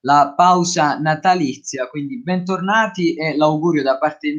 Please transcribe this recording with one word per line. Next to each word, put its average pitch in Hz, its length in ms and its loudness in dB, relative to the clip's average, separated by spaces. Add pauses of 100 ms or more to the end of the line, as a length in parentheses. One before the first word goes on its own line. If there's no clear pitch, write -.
la 143 360 4
pausa 175 600 2
natalizia, 156 880 -2
quindi 139 320 -10
bentornati 185 920 -2
e 151 200 -4
l'augurio 151 480 2
da 131 140 0
parte 151 420 -4